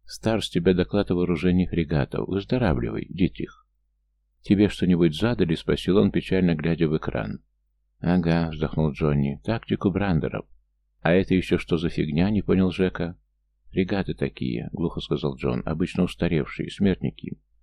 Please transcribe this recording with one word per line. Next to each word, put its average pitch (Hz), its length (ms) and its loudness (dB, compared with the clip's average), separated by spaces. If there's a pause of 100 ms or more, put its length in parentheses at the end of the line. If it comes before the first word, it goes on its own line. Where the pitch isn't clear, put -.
"Старс, - 460 -2
тебя 92 240 2
доклад 92 380 0
о 92 40 2
вооружении 90 500 2
фрегатов. 78 600 -2
Выздоравливай, 110 840 0
Дитрих". - 560 -2 (760)
"Тебе 101 280 4
что-нибудь 85 480 2
задали?" — 90 380 0
спросил 78 420 0
он, 104 140 4
печально 87 440 0
глядя 80 320 0
в 76 100 0
экран. - 420 -6 (600)
"Ага", — 85 520 2
вздохнул 76 400 -2
Джонни, — 71 520 -2
"тактику - 460 -2
брандеров". 90 560 -2 (560)
"А 85 100 2
это 92 220 4
ещё 87 240 2
что 85 200 -2
за 82 120 0
фигня?" — 78 420 0
не 104 100 0
понял 92 300 2
Жека. 90 460 -2 (540)
"Фрегаты 92 420 -2
такие", — 62 580 -4
глухо 82 300 -4
сказал 73 340 -4
Джон, — 62 300 -2
"обычно 85 380 -2
устаревшие, 82 680 -2
смертники, - 680 -2 (260)